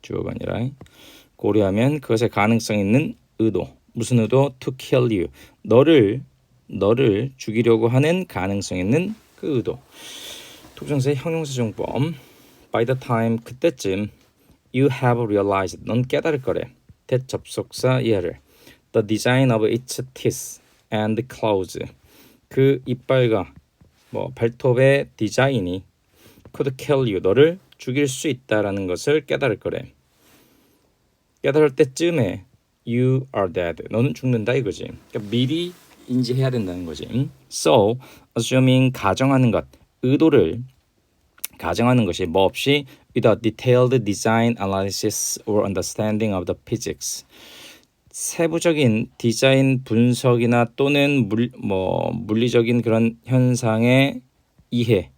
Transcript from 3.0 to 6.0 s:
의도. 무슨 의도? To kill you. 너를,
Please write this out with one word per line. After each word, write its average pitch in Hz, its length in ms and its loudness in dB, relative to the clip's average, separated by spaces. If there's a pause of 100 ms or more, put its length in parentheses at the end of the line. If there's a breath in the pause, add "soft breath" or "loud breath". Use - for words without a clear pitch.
의도. 98 300 0 (240)
무슨 117 280 0
의도? 131 400 2
To 131 160 -6
kill 123 360 0
you. 90 160 -2 (340 loud breath)
너를, 127 600 4 (440)